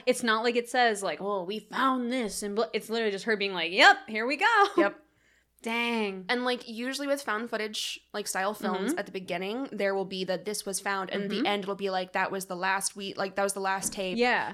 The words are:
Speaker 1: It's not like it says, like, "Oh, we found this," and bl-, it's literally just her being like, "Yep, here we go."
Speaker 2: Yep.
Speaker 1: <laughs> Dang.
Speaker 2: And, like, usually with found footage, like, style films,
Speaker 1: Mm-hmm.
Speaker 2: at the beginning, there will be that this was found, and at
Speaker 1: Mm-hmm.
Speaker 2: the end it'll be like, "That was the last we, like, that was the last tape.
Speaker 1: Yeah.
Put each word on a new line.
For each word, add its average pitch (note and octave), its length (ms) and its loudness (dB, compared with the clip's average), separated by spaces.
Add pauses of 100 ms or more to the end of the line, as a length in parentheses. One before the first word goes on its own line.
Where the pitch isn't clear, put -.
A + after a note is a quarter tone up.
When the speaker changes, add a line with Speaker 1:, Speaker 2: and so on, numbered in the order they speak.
Speaker 1:
It's B3+ 180 2
not A3+ 200 4
like A#3+ 120 2
it A#3 140 0
says, A#3 340 4
like, D#3 180 -2
"Oh, G3 220 0
we G#3 160 -4
found B3 540 2
this," A3+ 300 -2
and G3+ 120 -4
bl-, A#3+ 160 2
it's A3 180 -4
literally A3 220 0
just G3 140 -6
her A3 100 4
being G3 180 -2
like, E3+ 200 -2
"Yep, B3 240 10 (100)
here A3 200 -2
we C#4+ 100 0
go." G#4 280 6 (120)
Speaker 2:
Yep. D#4 220 4
Speaker 1:
<laughs> - 80 -20 (560)
Dang. A3+ 640 -2
Speaker 2:
And, B3 160 0
like, B3 240 -2
usually C4 380 -6
with C#4 160 0
found A3+ 260 -4
footage, G#3+ 500 -4 (140)
like, G3+ 140 -4
style F#3+ 260 -2
films, G#3+ 380 -2
Speaker 1:
Mm-hmm. E4+ 80 -2
Speaker 2:
at G3+ 80 -4
the F#3+ 40 -18
beginning, F#3+ 600 -4
there G3 240 0
will F#3+ 100 0
be F#3 200 -4
that F#3 200 -4
this G#3 220 -6
was G3 120 -4
found, G3 300 -4
and G3+ 140 -2
at G3+ 80 -4
Speaker 1:
Mm-hmm. G#3+ 120 0
Speaker 2:
the - 60 0
end G3+ 140 0
it'll G3 120 -4
be F#3+ 140 -4
like, F#3 240 -4
"That F#3+ 180 0
was F#3+ 140 -4
the F#3+ 100 -6
last F#3+ 400 0
we, G3 200 -8
like, F#3+ 200 -2
that G3 80 2
was G3+ 100 0
the G3+ 60 -6
last F#3+ 320 -2
tape. F#3+ 260 -2
Speaker 1:
Yeah. A3 360 2